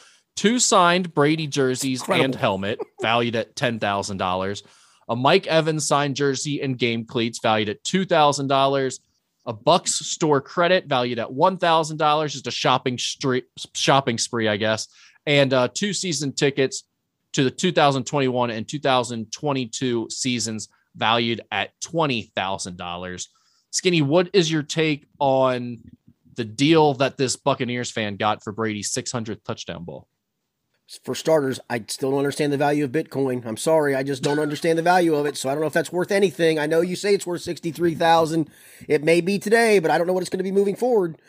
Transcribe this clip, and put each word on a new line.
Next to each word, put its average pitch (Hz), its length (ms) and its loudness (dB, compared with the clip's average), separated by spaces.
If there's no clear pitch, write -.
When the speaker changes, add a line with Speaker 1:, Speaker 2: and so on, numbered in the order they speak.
Speaker 1:
two 233 220 0
signed 180 560 2
Brady 156 320 2
jerseys 131 560 -2
Speaker 2:
Incredible. 175 240 0
Speaker 1:
and 127 80 -2
helmet, 104 440 -2
valued 117 340 0
at - 220 -6
ten 117 220 -2
thousand 101 400 -2
dollars, 95 440 -4
a 113 80 -2
Mike 151 300 2
Evans 156 400 0
signed 143 300 0
jersey 143 440 -2
and 131 180 -4
game 117 280 -2
cleats, 117 360 -4
valued 110 280 2
at - 120 -10
two 185 220 -2
thousand 147 440 2
dollars, 135 520 0
a 123 80 -6
Bucks 165 400 0
store 147 480 0
credit, 180 420 0
valued 123 340 -2
at 113 140 -6
one 180 240 2
thousand 160 400 2
dollars, 151 380 0
just 127 120 -12
a 120 40 -6
shopping 127 480 0
stre-, - 460 -2
shopping 135 440 2
spree, 113 300 -2
I 104 100 0
guess, 110 280 -2
and, 143 300 4
uh, 123 180 4
two 202 220 -4
season 147 400 -4
tickets 139 500 0
to 151 100 0
the 127 80 2
two 180 220 -2
thousand 139 320 4
twenty-one 123 460 0
and 107 180 -8
two 151 100 -8
thousand 123 540 -2
twenty-two 127 800 -4
seasons, 110 580 -6
valued 117 460 0
at 104 200 -4
twenty 139 560 -4
thousand 95 400 -6
dollars. 90 520 -10
Skinny, 175 300 2
what 170 320 2
is 165 180 2
your 156 120 0
take 156 440 -2
on 127 600 0
the 120 80 -6
deal 147 500 4
that 127 240 -2
this 131 180 -2
Buccaneers 123 540 -4
fan 104 260 -4
got 107 260 0
for 110 80 -10
Brady's 104 400 -6
six - 220 -6
hundredth 110 320 -8
touchdown 85 400 -10
ball? 78 240 -16
Speaker 2:
For 127 100 -6
starters, 143 540 0
I 117 180 -4
still 135 260 -4
don't 139 60 2
understand 143 320 -2
the 139 60 0
value 147 280 0
of 123 80 -4
Bitcoin. 131 520 -4
I'm 110 140 -8
sorry, 156 360 2
I 135 80 0
just 139 200 -6
don't 147 160 2
understand 156 400 0
the 165 40 0
value 170 320 4
of 147 120 0
it, 135 100 -4
so - 140 -4
I - 20 0
don't 151 80 -2
know 160 60 0
if 139 80 -4
that's 165 180 -2
worth 175 180 -2
anything. 170 480 2
I 147 60 0
know 160 160 2
you 180 160 0
say 202 160 0
it's 185 140 0
worth 175 160 -6
sixty-three 165 520 -2
thousand. 165 540 4
It 147 160 2
may 165 160 6
be 190 180 0
today, 214 420 4
but 156 100 2
I 151 80 4
don't 170 80 0
know 185 80 0
what 185 80 0
it's - 80 -8
gonna 185 120 -2
be 190 80 -4
moving 196 240 2
forward. 214 540 0